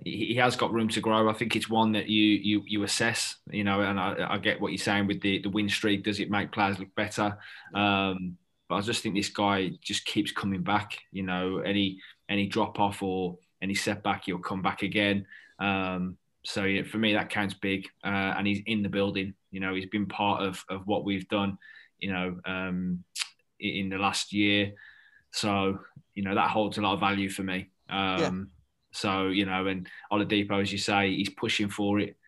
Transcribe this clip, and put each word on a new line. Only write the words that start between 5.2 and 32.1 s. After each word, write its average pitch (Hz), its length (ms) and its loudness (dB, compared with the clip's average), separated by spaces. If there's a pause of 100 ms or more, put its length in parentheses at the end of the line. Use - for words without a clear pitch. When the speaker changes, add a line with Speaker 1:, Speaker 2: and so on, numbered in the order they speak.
Speaker 1:
the, 98 180 2
the 98 100 -2
win 104 200 0
streak. 101 340 2
Does 101 160 0
it 92 100 -2
make 101 220 0
players 98 260 2
look 95 180 -12
better? 104 420 0 (360)
Um, 95 640 2 (300)
but 87 80 0
I 98 60 2
just 113 220 -2
think 101 120 -2
this 101 140 0
guy 98 420 2 (100)
just - 240 -4
keeps - 260 0
coming 95 320 -2
back, 101 340 0 (140)
you 95 120 -6
know, 92 360 -2
any, 98 400 0 (300)
any 101 180 0
drop 107 320 0
off 101 240 0
or 92 340 -2 (240)
any 98 140 -2
setback, 101 500 -2
he'll 90 140 -4
come 95 240 -4
back 92 180 -2
again. 101 440 2 (340)
Um, 92 580 -2 (260)
so - 200 -4
yeah, 98 180 2
for 78 160 -6
me, 110 160 4
that 104 160 0
counts 98 240 -2
big. 98 320 -2 (180)
Uh, 98 340 0
and 101 100 0
he's 101 180 0
in 110 160 0
the 98 80 -2
building, 98 460 0 (160)
you 95 80 -8
know, 95 160 -2
he's 95 100 -4
been 101 220 -2
part 101 340 0
of, 95 260 -4
of 92 200 -8
what 101 180 0
we've 95 240 -2
done, 101 300 0 (400)
you 98 120 -4
know, 90 340 -2
um, 92 580 -2 (580)
i-, 107 40 -2
in 95 240 -2
the 95 100 -4
last 98 340 0
year. 101 400 4 (560)
So, 98 500 0 (360)
you 101 80 -4
know, 95 100 -2
that 101 160 2
holds 104 300 0
a - 20 -2
lot 101 140 2
of 95 40 -4
value 98 300 2
for 98 140 -6
me. 92 260 -4 (180)
Um, 95 320 0
Speaker 2:
Yeah. 147 120 0 (640)
Speaker 1:
so, 95 340 0
you 95 180 2
know, 95 220 0
and 92 200 -2 (240)
Oladipo, 104 480 2
as 98 120 0
you 101 80 -4
say, 98 340 2
he's 98 160 0
pushing 107 400 -2
for 104 300 0
it. - 180 -2 (100)